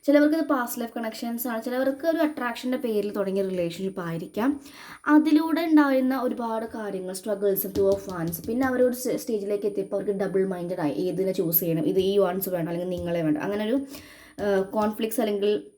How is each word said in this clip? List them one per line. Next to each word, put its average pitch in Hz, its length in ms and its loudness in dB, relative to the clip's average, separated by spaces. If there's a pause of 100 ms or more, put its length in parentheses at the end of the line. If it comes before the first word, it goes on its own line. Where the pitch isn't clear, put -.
ചിലവർക്ക് 294 300 6
ഇത് 320 100 0
പാസ്റ്റ് 247 360 -2
ലൈഫ് 226 160 -6
കണക്ഷൻസ് 233 500 -6
ആണ്, 233 160 -4
ചിലവർക്ക് 269 440 -2
ഒരു 330 100 2
അട്രാക്ഷൻ്റെ 254 600 0
പേരിൽ 208 360 -2
തുടങ്ങിയ 196 300 0
റിലേഷൻഷിപ്പ് 185 580 -2
ആയിരിക്കാം. 185 600 -2 (460)
അതിലൂടെ 302 540 4
ഉണ്ടായിരുന്ന 269 600 4
ഒരുപാട് 226 440 -4
കാര്യങ്ങൾ, 196 480 -8
struggles, 196 500 0 (140)
Two 196 160 4
of 196 160 -2
Wands, 170 380 -6
പിന്നെ 254 200 0
അവരൊരു 254 260 4
സ്റ്റേ-, 240 240 -2
സ്റ്റേജിലേക്ക് 208 480 -2
എത്തിയപ്പോൾ 196 300 -4
അവർക്ക് 196 240 -2
ഡബിൾ 190 280 2
മൈൻഡഡ് 180 320 -4
ആയി, 151 120 0
ഏതിനെ 180 400 0
ചൂസ് 170 280 0
ചെയ്യണം, 165 280 0
ഇത് 190 120 2
ഈ 196 180 2
വാൻസ് 190 320 2
വേണം 170 200 -2
അല്ലെങ്കിൽ 175 280 -4
നിങ്ങളെ 170 240 -2
വേണ്ട, 151 160 2
അങ്ങനെ 202 280 -2
ഒരു, 247 140 2 (640)
ആ, 196 200 2
കോൺഫ്ലിക്ട്സ് 214 600 -2
അല്ലെങ്കിൽ 208 320 2 (240)